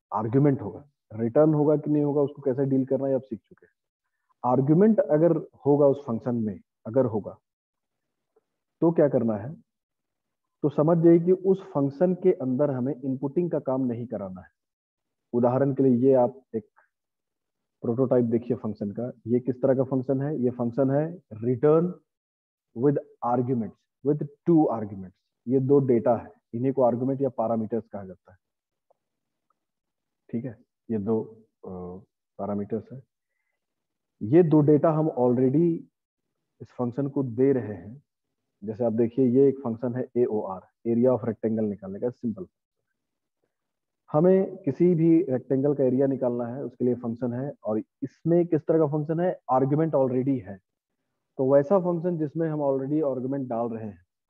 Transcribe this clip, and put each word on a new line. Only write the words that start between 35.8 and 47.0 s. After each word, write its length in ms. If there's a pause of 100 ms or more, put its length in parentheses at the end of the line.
इस 80 (100)
function 300
को 140
दे 300
रहे 220
हैं। 280 (600)
जैसे 200
आप 80
देखिए, 340
ये 220
एक 100
function 360
है 220
एओआर, 440 (280)
area 200
of 120
rectangle 480
निकालने 320
का 100
Simple। 360 (1700)
हमें 440
किसी 380
भी 280
rectangle 520
का 100
area 220
निकालना 400
है, 180
उसके 200
लिए 100
function 380